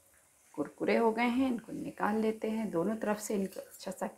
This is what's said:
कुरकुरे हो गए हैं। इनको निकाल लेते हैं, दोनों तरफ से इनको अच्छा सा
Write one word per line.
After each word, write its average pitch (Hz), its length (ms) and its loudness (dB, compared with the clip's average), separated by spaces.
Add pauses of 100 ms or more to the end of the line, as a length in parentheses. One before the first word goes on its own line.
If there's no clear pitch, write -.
(540)
कुरकुरे 160 420 0
हो 226 160 6
गए 226 120 0
हैं। 247 240 4
इनको 240 260 -4
निकाल - 480 -2
लेते 220 280 0
हैं, 220 220 -2
दोनों 180 240 2
तरफ 208 240 0
से - 160 -4
इनको 190 240 -2
अच्छा - 320 -10
सा - 160 -6 (100)